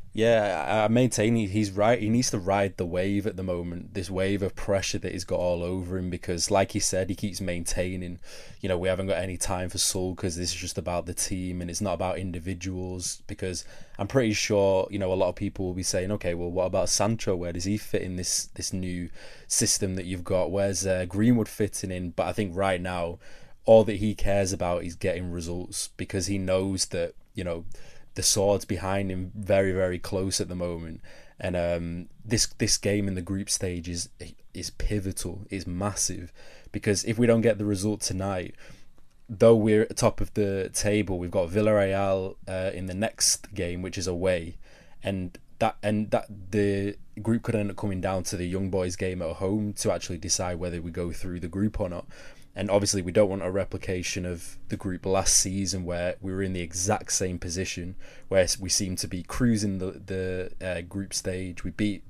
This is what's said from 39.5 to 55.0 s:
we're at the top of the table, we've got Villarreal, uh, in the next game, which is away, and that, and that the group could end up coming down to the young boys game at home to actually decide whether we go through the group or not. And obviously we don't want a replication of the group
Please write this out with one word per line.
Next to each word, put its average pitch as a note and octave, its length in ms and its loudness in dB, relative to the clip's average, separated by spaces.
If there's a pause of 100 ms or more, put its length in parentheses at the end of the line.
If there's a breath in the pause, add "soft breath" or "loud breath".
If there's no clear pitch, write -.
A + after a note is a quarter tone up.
we're G#2+ 240 6
at - 80 2
the - 60 -10
top - 260 2
of G#2 120 -2
the G2 400 0
table, G#2 460 2
we've F2 100 -4
got F2 200 2
Villarreal, G2 880 4 (100)
uh, F#2+ 260 -2
in F#2 120 -8
the F#2 80 -6
next - 600 0
game, F2 280 -4
which F2+ 160 -6
is F#2 100 -4
away, F2 480 0 (480 soft breath)
and F#2 340 -4 (220)
that, A2 240 2
and G#2+ 280 0
that A#2 160 0 (240)
the G2+ 440 2 (260)
group A2 220 2
could A2+ 120 -2
end G#2 140 0
up F#2+ 60 -8
coming G2 240 -4
down F#2 240 0
to G2+ 140 -4
the F2 100 -2
young F#2+ 220 -2
boys F#2 260 0
game F#2 260 -2
at E2 140 -4
home G#2 380 -2
to G#2 180 0
actually F2 280 -4
decide F2+ 380 -2
whether F2 240 -4
we E2+ 80 -6
go F2 220 -4
through F2 300 -4
the F2 80 -6
group G2+ 320 0
or F#2 80 -2
not. F2 160 -8 (520 loud breath)
And F#2+ 140 0
obviously G2+ 300 4
we F2 100 -2
don't G#2 160 6
want F#2+ 160 -2
a F#2 80 -2
replication F#2 720 -2
of F2 320 -6 (120)
the G#2 80 -4
group F#2 280 -4